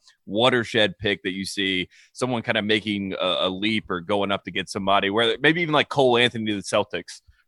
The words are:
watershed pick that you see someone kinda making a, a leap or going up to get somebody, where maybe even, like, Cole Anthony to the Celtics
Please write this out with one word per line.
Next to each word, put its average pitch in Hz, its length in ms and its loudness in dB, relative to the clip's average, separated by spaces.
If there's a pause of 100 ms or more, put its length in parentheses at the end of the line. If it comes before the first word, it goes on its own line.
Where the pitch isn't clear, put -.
(280)
watershed 110 680 2
pick 101 240 -2
that 95 100 -4
you 95 120 -6
see 95 440 -2 (240)
someone 123 300 -4
kinda 113 200 0
making 101 500 0
a, 87 300 0
a 92 60 2
leap 104 420 -2
or 90 100 -2
going 101 320 -2
up 95 120 -2
to 95 60 -10
get 92 180 -6
somebody, 98 420 2
where 113 300 2
maybe 160 220 4
even, 151 100 -2
like, 139 160 2
Cole 127 280 2
Anthony 120 300 2
to 104 100 -2
the 95 60 -6
Celtics - 580 -4 (280)